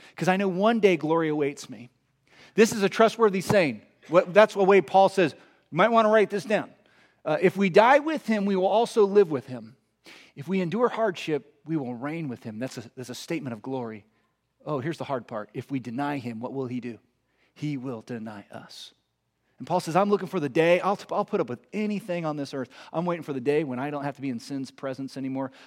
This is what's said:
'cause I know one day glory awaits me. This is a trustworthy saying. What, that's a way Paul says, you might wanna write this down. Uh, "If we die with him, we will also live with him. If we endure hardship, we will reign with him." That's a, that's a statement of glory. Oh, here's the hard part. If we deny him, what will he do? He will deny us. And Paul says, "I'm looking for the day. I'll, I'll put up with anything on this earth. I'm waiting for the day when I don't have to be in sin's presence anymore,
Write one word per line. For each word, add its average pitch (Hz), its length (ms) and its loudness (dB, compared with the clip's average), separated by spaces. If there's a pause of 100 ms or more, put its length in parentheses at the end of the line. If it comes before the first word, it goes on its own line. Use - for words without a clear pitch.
(140)
'cause 165 140 0
I 185 100 4
know 202 100 0
one 202 320 2
day 185 160 6
glory 156 320 0
awaits 147 400 -4
me. 120 220 -18 (640)
This 214 180 6
is 214 100 -2
a 196 60 2
trustworthy 214 540 4
saying. 147 400 2 (260)
What, 180 240 2
that's 208 240 6
a 196 60 2
way 190 180 8
Paul 190 300 4
says, 165 240 2
you - 420 -14
might 202 140 4
wanna 226 180 4
write 214 220 4
this 202 140 -6
down. 196 260 -2 (560)
Uh, 151 160 0
"If 185 160 2
we 196 100 4
die 220 300 6
with 302 280 -4
him, 208 200 0
we 202 100 0
will 185 120 0
also 214 360 2
live 196 260 4
with 131 180 -6
him. 113 280 -14 (580)
If 139 140 -14
we 190 140 0
endure 208 260 0
hardship, 170 760 -4
we 160 100 -4
will 123 180 -4
reign 147 340 -8
with 117 160 -12
him." 107 140 -10
That's 131 200 -8
a, 113 180 -14
that's 123 140 -12
a - 40 -10
statement 143 380 -8
of 107 80 -12
glory. 117 460 -10 (600)
Oh, 147 120 -4
here's 123 180 -6
the 127 60 -8
hard 127 240 -6
part. 107 260 -10
If - 160 -10
we 139 80 -4
deny 139 400 -6
him, 113 220 -10
what 117 120 -10
will 135 140 -6
he 123 140 -8
do? 117 180 -12 (560)
He 147 220 -6
will 123 260 -10
deny 110 480 -12
us. - 420 -18 (680)
And 123 60 -14
Paul 180 120 -2
says, 165 160 -6
"I'm 202 160 4
looking 190 160 0
for 180 140 -4
the 143 80 -2
day. 165 320 4
I'll, 185 180 -2 (140)
I'll 196 120 0
put 196 160 -4
up 135 80 -2
with 120 240 -8
anything 196 520 -6
on 151 120 -4
this 139 160 -8
earth. 135 160 -8 (240)
I'm 170 140 -4
waiting 170 160 -4
for 151 100 -8
the 135 80 -4
day 143 220 2
when 127 160 -6
I 143 120 -6
don't 143 120 -8
have 143 140 -6
to 127 60 -14
be 139 60 -6
in 120 120 -6
sin's 139 320 -10
presence 135 440 -10
anymore, 131 360 -6 (140)